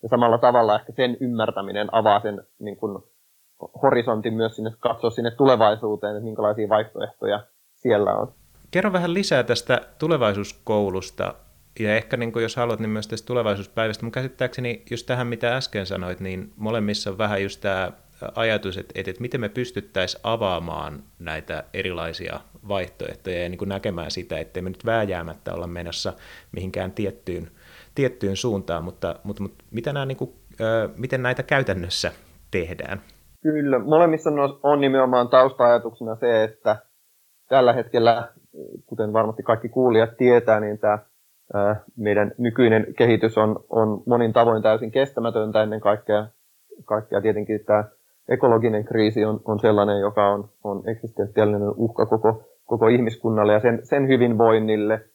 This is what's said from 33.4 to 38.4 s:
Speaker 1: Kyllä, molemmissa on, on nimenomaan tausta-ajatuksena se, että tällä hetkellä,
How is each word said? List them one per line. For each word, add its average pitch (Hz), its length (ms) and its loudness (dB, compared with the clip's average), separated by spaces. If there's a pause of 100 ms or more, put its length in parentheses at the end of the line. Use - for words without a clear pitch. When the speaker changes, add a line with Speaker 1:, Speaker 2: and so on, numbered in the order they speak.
Speaker 1:
Kyllä, 147 360 0
molemmissa 156 520 4
on, 143 320 0
on 143 180 4
nimenomaan 131 480 4
tausta-ajatuksena 120 880 4
se, 113 280 2
että - 320 -2 (720)
tällä 127 240 6
hetkellä, 117 560 2 (580)